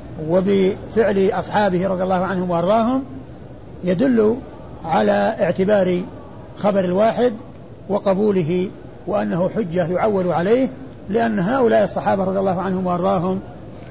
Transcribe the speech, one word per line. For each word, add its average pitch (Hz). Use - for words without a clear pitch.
وبفعل 196
أصحابه 190
رضي 185
الله 185
عنهم 180
وأرضاهم 220
يدل 220
على 202
اعتبار 180
خبر 196
الواحد 202
وقبوله، 190
وأنه 196
حجة 175
يعول 185
عليه، 196
لأن 226
هؤلاء 220
الصحابة 196
رضي 190
الله 190
عنهم 185
وأرضاهم 185